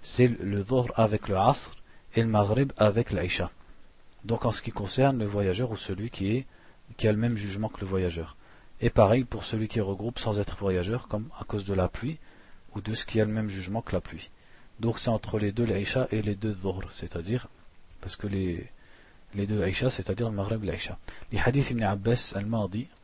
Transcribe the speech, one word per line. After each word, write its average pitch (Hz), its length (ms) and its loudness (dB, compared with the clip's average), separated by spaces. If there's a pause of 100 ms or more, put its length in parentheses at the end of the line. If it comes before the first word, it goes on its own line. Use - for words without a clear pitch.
C'est 123 240 6
le 101 360 0
dhuhr 120 320 2
avec 107 320 4
le 98 100 2
asr 113 340 4 (440)
et 117 60 6
le 113 60 2
maghrib 110 500 4
avec 107 340 4
l'isha. 92 400 -2 (760)
Donc 113 200 0
en 117 60 2
ce - 120 -6
qui 113 80 -6
concerne 127 480 2
le 107 60 0
voyageur 101 460 2
ou 104 60 -4
celui 101 320 -6
qui 98 260 -2
est, 131 120 -4 (500)
qui 113 100 2
a 107 40 6
le 107 80 2
même 117 180 2
jugement 101 320 -4
que - 120 -12
le 98 60 -4
voyageur. 90 480 -2 (460)
Et 113 80 2
pareil 117 360 6
pour 104 200 -8
celui 110 220 -2
qui 117 120 -4
regroupe 98 380 -4
sans 104 220 -2
être - 180 -4
voyageur, 98 500 0
comme 107 220 -4 (100)
à - 40 -10
cause 101 220 -4
de 98 100 -2
la 92 120 4
pluie, 156 300 -6 (560)
ou 101 80 -6
de 110 140 -4
ce - 100 -6
qui 110 160 2
a 107 40 6
le 107 60 0
même 107 180 0
jugement 98 340 -4
que - 100 -4
la 90 80 0
pluie. - 300 -12 (480)
Donc 113 180 0
c'est - 120 -2
entre 110 280 0
les 104 140 2
deux 117 140 0
l'isha 101 440 0
et 107 140 0
les 104 120 0
deux 107 180 -2
dhuhr, 92 360 -4
c'est-à-dire, 90 580 -4 (540)
parce - 140 -8
que - 100 -8
les, 95 420 -2 (680)
les 101 100 0
deux 101 220 2
isha, 123 240 2
c'est-à-dire 104 380 -2
le 107 60 -2
maghrib 104 280 0
et 92 80 -2
l'isha. 87 260 -6 (340)
Les 123 60 0
hadiths 131 320 4
Ibn 117 140 0
Abbas 104 520 0
al-Madi, 104 520 -2 (160)